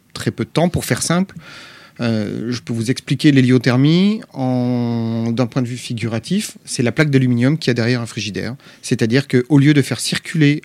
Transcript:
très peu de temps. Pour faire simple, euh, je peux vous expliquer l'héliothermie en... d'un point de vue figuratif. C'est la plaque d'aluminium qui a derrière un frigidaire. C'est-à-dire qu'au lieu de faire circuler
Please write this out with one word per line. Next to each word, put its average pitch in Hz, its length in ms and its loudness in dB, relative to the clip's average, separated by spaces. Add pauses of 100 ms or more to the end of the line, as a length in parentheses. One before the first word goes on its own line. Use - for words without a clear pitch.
(140)
très - 180 -6
peu 117 140 -6
de - 40 -20
temps. 165 200 2
Pour 147 160 -6
faire - 160 -2
simple, 180 340 -2 (640)
euh, 113 520 -4
je 120 100 -8
peux - 120 -8
vous 113 180 -4
expliquer 147 400 2
l'héliothermie 135 880 4 (120)
en... 120 1000 -2
d'un 117 160 0
point 131 160 -4
de 117 40 -4
vue 120 100 -8
figuratif. 117 840 -6
C'est - 200 -4
la 120 80 2
plaque 156 180 2
d'aluminium 131 480 2
qui 135 140 -2
a - 20 2
derrière 120 280 0
un 117 60 -8
frigidaire. 101 480 -8 (280)
C'est-à-dire 123 440 0
qu'au 127 300 2
lieu 139 160 6
de 143 80 4
faire 123 180 -4
circuler 147 640 0